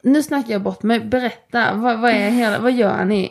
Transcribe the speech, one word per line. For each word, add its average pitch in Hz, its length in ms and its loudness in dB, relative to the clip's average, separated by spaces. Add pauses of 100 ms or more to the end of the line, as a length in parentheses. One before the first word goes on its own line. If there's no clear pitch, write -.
nu 285 200 4
snackar 269 280 -4
jag 202 100 -2
bort 190 220 -6
mig. 226 160 2
Berätta, 233 760 -2
vad, 226 240 0
vad 240 120 2
är 208 180 0
hela, 233 300 0
vad 247 140 0
gör 208 320 0
ni? 196 260 0